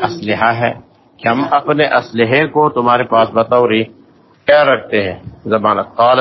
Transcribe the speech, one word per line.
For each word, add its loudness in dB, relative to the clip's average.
اسلحہ -2
ہے، -2
کہ -2
ہم 0
اپنے 0
اسلحے 0
کو 0
تمہارے 0
پاس 2
بطور 2
کیا 4
رکھتے 0
ہیں؟ -6
ضمانت۔ 0
قال 4